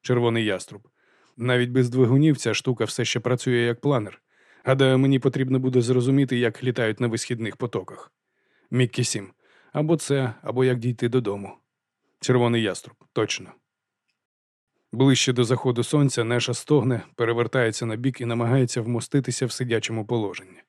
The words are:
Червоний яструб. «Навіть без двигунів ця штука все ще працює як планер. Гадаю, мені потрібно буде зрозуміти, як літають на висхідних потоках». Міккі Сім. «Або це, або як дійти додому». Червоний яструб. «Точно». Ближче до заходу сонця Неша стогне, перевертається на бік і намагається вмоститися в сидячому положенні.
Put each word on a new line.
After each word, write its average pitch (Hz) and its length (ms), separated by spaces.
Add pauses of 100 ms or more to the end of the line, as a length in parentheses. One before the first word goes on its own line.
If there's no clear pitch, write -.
Червоний 120 440
яструб. 98 420 (500)
«Навіть 123 320
без 123 200
двигунів 131 480
ця 113 160
штука 117 320
все 113 200
ще - 140
працює 123 400
як 120 220
планер. 123 400 (420)
Гадаю, 131 340
мені 135 220
потрібно 131 400
буде 127 220
зрозуміти, 127 560
як 120 260
літають 113 360
на 120 80
висхідних 113 500
потоках». - 540 (600)
Міккі 123 320
Сім. 101 300 (400)
«Або 156 240
це, 135 440
або 127 240
як 127 140
дійти 120 300
додому». 101 480 (640)
Червоний 120 420
яструб. - 340 (180)
«Точно». 104 380 (1400)
Ближче 131 420
до 123 100
заходу 120 400
сонця 139 400
Неша 120 300
стогне, 123 480 (140)
перевертається 117 680
на 110 100
бік 123 260
і 120 40
намагається 120 560
вмоститися 123 640
в 120 60
сидячому 113 540
положенні. 107 640